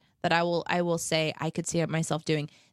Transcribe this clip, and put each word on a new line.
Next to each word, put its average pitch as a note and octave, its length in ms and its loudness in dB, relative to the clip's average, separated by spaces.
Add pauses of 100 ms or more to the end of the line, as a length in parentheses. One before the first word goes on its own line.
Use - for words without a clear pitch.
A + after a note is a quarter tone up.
(220)
that E3+ 100 2
I E3+ 120 4
will, E3+ 240 2
I F3 140 2
will E3+ 160 0
say D#3+ 400 0
I D#3+ 120 -2
could D#3+ 160 -4
see E3+ 140 0
it D#3+ 80 0
myself D#3 360 -2
doing. D3+ 240 0 (240)